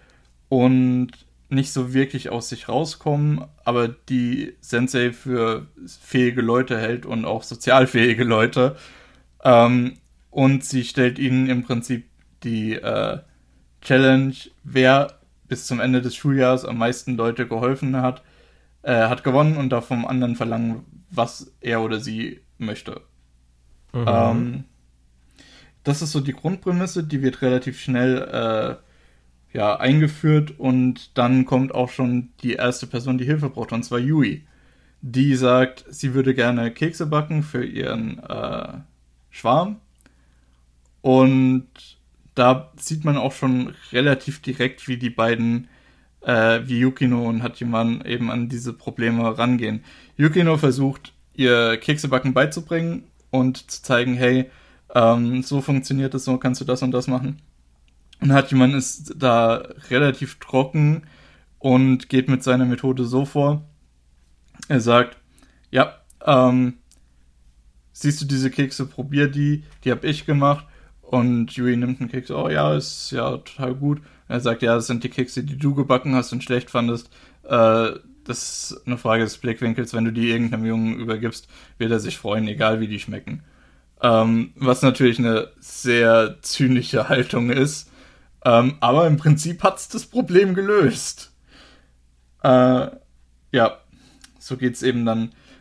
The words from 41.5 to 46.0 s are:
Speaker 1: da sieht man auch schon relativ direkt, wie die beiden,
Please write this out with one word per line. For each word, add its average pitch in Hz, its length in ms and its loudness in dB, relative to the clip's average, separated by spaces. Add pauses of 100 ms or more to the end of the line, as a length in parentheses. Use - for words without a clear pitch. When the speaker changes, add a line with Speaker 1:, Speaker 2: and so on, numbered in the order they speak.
Speaker 1:
da 127 420 2
sieht 156 280 -8
man 147 120 2
auch 135 160 -2
schon 127 420 -2 (180)
relativ 139 500 0
direkt, 127 460 -6
wie 127 100 -4
die 120 120 -6
beiden, 117 580 -2 (540)